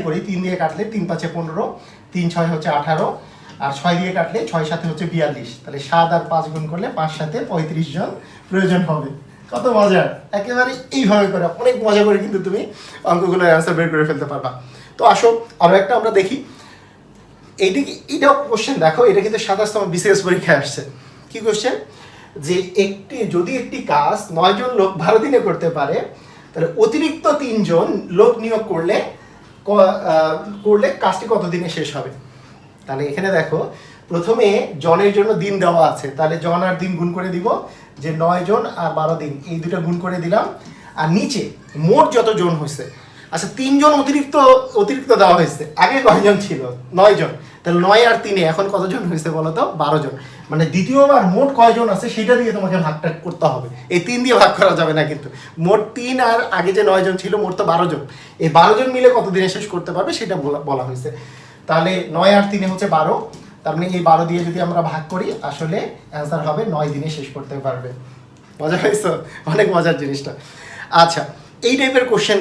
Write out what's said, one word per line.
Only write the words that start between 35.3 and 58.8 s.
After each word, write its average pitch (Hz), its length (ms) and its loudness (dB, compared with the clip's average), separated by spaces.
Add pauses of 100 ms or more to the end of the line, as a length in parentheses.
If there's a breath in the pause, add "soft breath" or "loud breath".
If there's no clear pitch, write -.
দিন 202 100 -2 (100)
দেওয়া 170 260 4
আছে, - 160 -6 (100)
তাহলে 160 200 0 (100)
জন 175 220 0
আর 175 140 -2
দিন 185 180 -4
গুণ 175 160 -2
করে 185 200 -6
দিব 180 100 -4 (560 loud breath)
যে 160 80 -6 (140)
নয় 180 260 0
জন 226 120 2 (200)
আর 160 160 -2
বারো 156 240 0
দিন, 147 100 -8 (180)
এই 165 120 -6
দুটো 175 240 -4
গুণ 175 180 -2
করে 180 200 -4
দিলাম। 185 200 0 (560 loud breath)
আর 156 80 -2 (100)
নিচে 220 240 -2 (340)
মোট 220 300 4 (100)
যত 226 120 4 (120)
জন 175 200 0
হয়েছে, 135 240 -8 (480 loud breath)
আচ্ছা 170 160 -6 (100)
তিনজন 277 420 4
অতিরিক্ত, 285 340 0 (480)
অতিরিক্ত - 280 -2 (100)
দেওয়া 180 180 8
হয়েছে, 151 240 0 (140)
আগে 269 200 2 (100)
কয়জন 196 300 6 (100)
ছিল? 160 140 -6 (380)
নয় 202 220 8
জন, 143 120 -2 (300 loud breath)
তাহলে 175 240 2
নয় 214 240 6
আর 226 140 4
তিনে 202 160 -2 (120)
এখন 196 220 -2
কতজন 190 360 -2
হয়েছে 170 200 -4
বলো 160 280 -4
তো? 269 40 0 (200)
বারো 151 220 0
জন। 135 100 -8 (360 loud breath)
মানে 156 140 0 (100)
দ্বিতীয়বার 269 480 4 (120)
মোট 269 140 2 (100)
কয়জন 233 360 6
আছে 240 120 -4 (100)
সেটা 220 240 2
দিয়ে 220 120 0
তোমাকে 190 240 -2 (100)
ভাগটা 156 220 -4 (160)
করতে 165 220 -4
হবে, 127 220 -4 (260 loud breath)
এই 175 140 2
তিন 247 160 -4
দিয়ে 240 180 4
ভাগ - 160 8
করা 185 220 4
যাবে 160 180 2
না 151 120 2
কিন্তু। - 180 -10 (380 loud breath)
মোট 208 140 4 (140)
তিন 247 220 -4 (140)
আর 226 80 2 (200)
আগে 175 140 0
যে 208 180 2
নয় 190 160 4
জন 185 160 0
ছিল 196 100 -4 (120)
মোট 180 160 -4
তো - 120 -2
বারো 165 200 2
জন, - 100 -6 (420 loud breath)
এই 156 140 0
বারো 185 200 8
জন 262 160 0